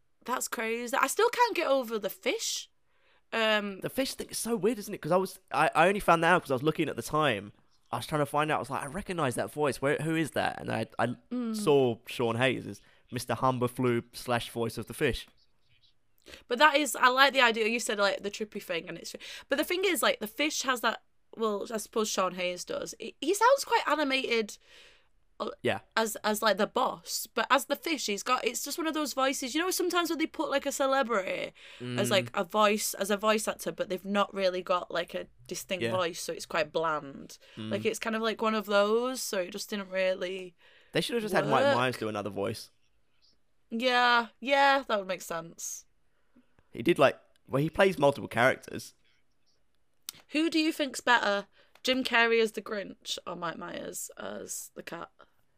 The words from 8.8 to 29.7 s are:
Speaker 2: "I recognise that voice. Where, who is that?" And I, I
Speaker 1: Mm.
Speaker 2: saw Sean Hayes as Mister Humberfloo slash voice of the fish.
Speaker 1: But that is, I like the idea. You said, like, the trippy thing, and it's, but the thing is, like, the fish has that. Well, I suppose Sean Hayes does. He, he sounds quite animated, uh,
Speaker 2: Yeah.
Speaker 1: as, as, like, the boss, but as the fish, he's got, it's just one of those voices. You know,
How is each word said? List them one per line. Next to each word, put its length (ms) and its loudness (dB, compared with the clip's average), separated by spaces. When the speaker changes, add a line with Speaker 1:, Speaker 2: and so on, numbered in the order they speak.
Speaker 2:
"I 20 -8
recognise 480 -4
that 180 -4
voice. 300 0
Where, 140 2
who 180 -2
is 160 0
that?" 300 -2
And 100 -6
I, 160 -2
I 100 0
Speaker 1:
Mm. 240 -4
Speaker 2:
saw 400 4
Sean 300 -2
Hayes 320 0
as 120 -12
Mister 240 -4
Humberfloo 800 0
slash 380 -2
voice 280 -4
of 80 -8
the 80 -12
fish. 320 0
Speaker 1:
But 100 -2
that 180 8
is, 200 0
I 120 6
like 240 8
the 80 4
idea. 280 4
You 120 0
said, 180 -2
like, 240 2
the 80 -4
trippy 320 -8
thing, 260 -6
and 80 -10
it's, 180 -12
but 100 0
the 60 0
thing 200 -2
is, 180 2
like, 180 2
the 80 -4
fish 340 -2
has 180 0
that. 220 -2
Well, 360 -2
I 60 -4
suppose 300 -4
Sean 260 0
Hayes 300 -4
does. 340 -8
He, 220 -12
he 140 0
sounds 300 4
quite 220 2
animated, 720 0
uh, 120 -6
Speaker 2:
Yeah. 180 0
Speaker 1:
as, 280 0
as, 180 0
like, 140 4
the 100 2
boss, 640 -4
but 160 0
as 180 4
the 100 -2
fish, 300 -4
he's 180 -4
got, 200 0
it's 200 -4
just 140 -6
one 100 -2
of 60 -2
those 180 -2
voices. 420 -2
You 60 2
know, 100 0